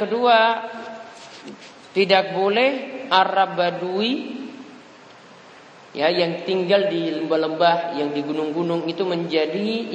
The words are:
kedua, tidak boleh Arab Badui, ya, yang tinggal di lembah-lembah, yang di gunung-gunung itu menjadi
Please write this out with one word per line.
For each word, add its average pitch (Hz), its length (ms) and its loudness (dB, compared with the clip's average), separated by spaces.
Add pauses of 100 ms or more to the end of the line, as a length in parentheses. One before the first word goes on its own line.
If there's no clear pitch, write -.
kedua, 226 640 4 (1300)
tidak 190 400 4
boleh 226 720 0
Arab 190 460 2
Badui, 180 880 -2 (1500)
ya, 147 160 2
yang 175 340 0
tinggal 190 460 2
di 165 240 -2
lembah-lembah, 160 880 0
yang 147 80 -2
di 147 160 -4
gunung-gunung 160 640 -2
itu 180 160 -2
menjadi 175 880 -2